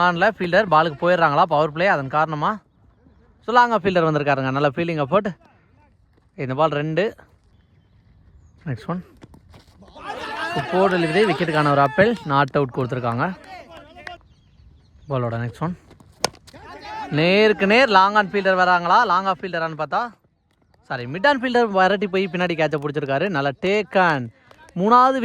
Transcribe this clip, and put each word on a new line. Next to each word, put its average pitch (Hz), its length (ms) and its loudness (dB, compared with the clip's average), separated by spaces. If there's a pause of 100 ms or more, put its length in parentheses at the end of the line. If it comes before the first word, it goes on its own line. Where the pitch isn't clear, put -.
ஆன்ல 175 160 0 (120)
ஃபீல்டர் 180 380 0
பாலுக்கு 156 300 2
போயிடுறாங்களா 170 500 2
பவர் 151 220 0
பிளே, 185 180 2
அதன் 139 220 -6
காரணமா 156 360 -2 (920)
so 214 100 -6
லாங் 240 200 6
ஆஃப் 175 80 -2
ஃபீல்டர் 175 240 2
வந்திருக்காருங்க. 139 480 0
நல்ல 147 180 2
ஃபீல்டிங் 170 300 -4
எஃபர்ட். 196 240 0 (1160)
இந்த 131 160 -6
பால் 156 220 2
ரெண்டு. 156 220 -2 (1600)
நெக்ஸ்ட் 127 240 -8
ஒன், 180 80 -6 (1500)
சூப்பர் 185 420 0
டெலிவரி, 170 360 0
விக்கெட்டுக்கான 151 440 0
ஒரு 139 120 4
அப்பீல், 202 280 2 (180)
நாட் 139 280 0
அவுட் 135 180 -4
கொடுத்துருக்காங்க. 123 480 -4 (1800)
பாலோட 120 320 -4
நெக்ஸ்ட் 120 240 -8
ஒன், 175 80 -6 (1500)
நேருக்கு 196 540 2
நேர் 247 240 4
லாங் 196 240 4
ஆன் 180 100 -8
ஃபீல்டர் 190 300 0
வராங்களா, 180 380 2 (120)
லாங் 190 200 0
ஆஃப் 185 100 -6
ஃபீல்டரான்னு 165 400 -6
பார்த்தா, 160 200 -4 (880)
சாரி, 123 140 -8 (120)
மிட் 220 160 2
ஆன் 262 120 -2
ஃபீல்டர் 240 320 0
விரட்டி 190 400 2
போய் 190 200 -2
பின்னாடி 175 260 -2
கேட்சை 151 240 0
பிடிச்சிருக்காரு. 147 420 -2 (100)
நல்ல 139 140 0 (160)
டேக்கன், 185 580 0 (560)
மூணாவது 254 440 6